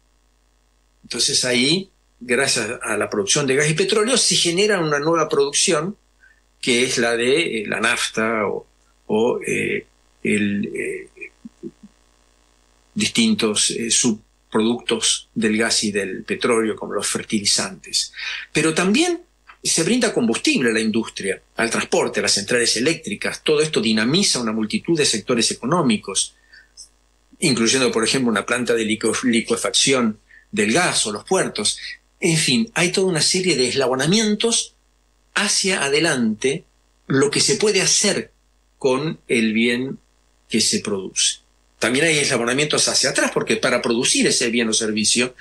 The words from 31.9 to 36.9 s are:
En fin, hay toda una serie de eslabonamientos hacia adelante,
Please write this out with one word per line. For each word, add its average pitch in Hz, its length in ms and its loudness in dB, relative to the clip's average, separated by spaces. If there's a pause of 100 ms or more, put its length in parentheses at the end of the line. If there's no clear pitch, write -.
En 165 180 2
fin, 120 360 0
hay 175 180 0
toda 190 160 0
una 165 140 0
serie 180 340 2
de 123 120 2
eslabonamientos 196 1080 0 (600)
hacia 190 480 0
adelante, 139 800 0 (440)